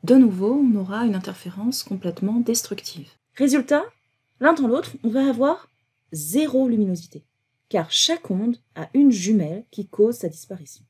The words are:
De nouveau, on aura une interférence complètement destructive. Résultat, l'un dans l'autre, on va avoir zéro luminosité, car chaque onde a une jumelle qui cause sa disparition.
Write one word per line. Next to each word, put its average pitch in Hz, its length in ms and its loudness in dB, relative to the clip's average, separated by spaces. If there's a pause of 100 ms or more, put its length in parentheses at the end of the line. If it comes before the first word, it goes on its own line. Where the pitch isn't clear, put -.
De 208 120 6
nouveau, 214 380 4
on 269 220 4
aura 202 300 -4
une 208 100 0
interférence 190 680 -8
complètement 190 560 -4
destructive. 233 720 -6 (240)
Résultat, 285 480 2 (560)
l'un 302 140 4
dans 277 140 0
l'autre, 254 360 -2
on 226 60 0
va 269 200 0
avoir 269 400 -2 (420)
zéro 254 560 -2
luminosité, 190 560 -4 (440)
car 190 240 -4
chaque - 400 -2
onde 220 260 -2 (180)
a 160 180 -12
une 277 180 6
jumelle 190 600 0
qui 196 160 -10
cause 226 300 2
sa 175 120 -6
disparition. 160 600 -18